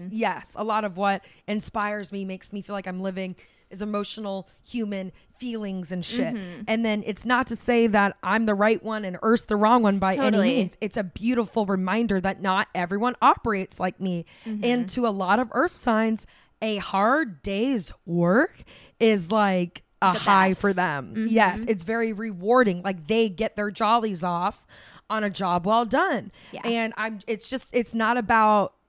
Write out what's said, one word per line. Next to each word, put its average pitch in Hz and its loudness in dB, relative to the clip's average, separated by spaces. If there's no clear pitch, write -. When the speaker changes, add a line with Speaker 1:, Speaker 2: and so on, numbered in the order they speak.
Speaker 1:
and 185 -12
Speaker 2:
yes, 208 -4
a 208 -4
lot 220 -2
of 180 -8
what 196 0
inspires 208 -6
me, 196 -8
makes 190 -12
me 202 -10
feel 202 -12
like 196 -8
I'm 180 -8
living 185 -6
is 196 -10
emotional, 202 -6
human 202 -6
feelings 202 -8
and 180 -4
shit. 240 -4
Speaker 1:
Mm-hmm. 180 -10
Speaker 2:
And 226 0
then 214 0
it's - -6
not 247 2
to 233 -6
say 233 2
that 202 2
I'm 214 0
the 214 2
right 208 4
one 214 -6
and 180 -8
Earth's 226 4
the 214 0
wrong 220 6
one 196 4
by 190 2
Speaker 1:
Totally. 208 4
Speaker 2:
any 269 2
means. 180 -4
It's 214 -6
a 214 -2
beautiful 220 -2
reminder 196 0
that 190 -2
not 190 0
everyone 196 -2
operates 226 2
like 185 -4
me. 180 -4
Speaker 1:
Mm-hmm. 214 -4
Speaker 2:
And 240 0
to 240 -2
a 226 2
lot 196 2
of 247 0
Earth 320 0
signs, 226 0
a 220 -2
hard 214 0
day's 208 -2
work 175 2
is 202 2
like 190 2
a 190 4
Speaker 1:
The - -4
Speaker 2:
high 190 4
for 202 0
Speaker 1:
best. 190 0
Speaker 2:
them. 160 -2
Speaker 1:
Mm-hmm. 220 -2
Speaker 2:
Yes, 220 4
it's 202 -2
very 226 -2
rewarding. 208 2
Like, 180 -6
they 220 2
get 185 -6
their 208 -4
jollies 214 0
off 180 -2
on 214 -2
a 208 -2
job 175 -2
well 226 2
done. 262 0
Speaker 1:
Yeah. - -14
Speaker 2:
And 233 -2
I'm, 220 -6
it's 220 -6
just, - -8
it's 240 -2
not 226 0
about 214 4